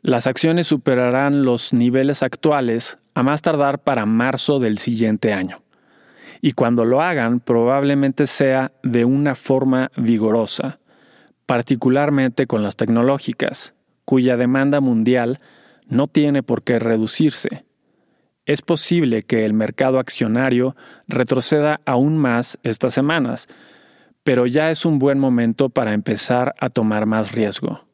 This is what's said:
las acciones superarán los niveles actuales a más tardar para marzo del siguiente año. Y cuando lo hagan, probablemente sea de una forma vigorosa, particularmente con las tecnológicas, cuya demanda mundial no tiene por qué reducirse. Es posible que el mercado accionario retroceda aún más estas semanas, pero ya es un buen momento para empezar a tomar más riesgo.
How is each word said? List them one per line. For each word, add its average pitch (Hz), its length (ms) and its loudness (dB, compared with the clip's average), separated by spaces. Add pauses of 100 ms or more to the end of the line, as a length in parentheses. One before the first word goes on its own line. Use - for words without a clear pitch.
las 123 260 0
acciones 160 400 0
superarán 135 760 2
los 123 280 0
niveles 131 500 2
actuales 127 720 -2 (160)
a 127 100 0
más 147 180 0
tardar 143 420 0
para 120 220 0
marzo 127 540 0
del 107 200 0
siguiente 110 520 -2
año. 92 300 -6 (800)
Y 147 120 0
cuando 117 320 2
lo 127 160 2
hagan, 123 380 0
probablemente 139 880 0
sea 131 460 0 (100)
de 120 220 2
una 139 300 0
forma 131 600 0
vigorosa, 113 840 -2 (680)
particularmente 131 1040 0
con 107 160 -2
las 98 120 -4
tecnológicas, 120 1000 -2 (300)
cuya 127 300 2
demanda 135 460 0
mundial 123 580 0 (480)
no - 200 0
tiene 143 360 0
por 113 200 -4
qué 117 160 0
reducirse. 113 840 -2 (840)
Es 147 160 -2
posible 151 640 0
que 110 220 0
el 107 80 0
mercado 131 460 0
accionario 123 760 -2 (320)
retroceda 147 800 0
aún 139 320 2
más 123 460 0
estas 120 300 -2
semanas, 135 540 -2 (760)
pero 123 240 2
ya 151 240 2
es 156 140 -4
un 151 140 2
buen 139 200 2
momento 123 500 0
para 113 240 0
empezar 123 680 -2
a 127 100 -2
tomar 107 360 0
más 110 280 -2
riesgo. 107 600 -4